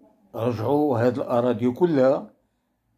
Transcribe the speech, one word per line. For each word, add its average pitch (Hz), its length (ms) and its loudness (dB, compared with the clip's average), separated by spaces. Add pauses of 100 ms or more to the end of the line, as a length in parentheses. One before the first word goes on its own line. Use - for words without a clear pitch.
(360)
رجعوا 120 640 -2
هاد 120 200 0
الأراضي 123 520 0
كلها، 147 640 0 (640)